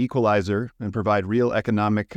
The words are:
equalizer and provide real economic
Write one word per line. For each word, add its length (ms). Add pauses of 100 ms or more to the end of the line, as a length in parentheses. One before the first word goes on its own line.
equalizer 720 (100)
and 100
provide 360
real 260
economic 640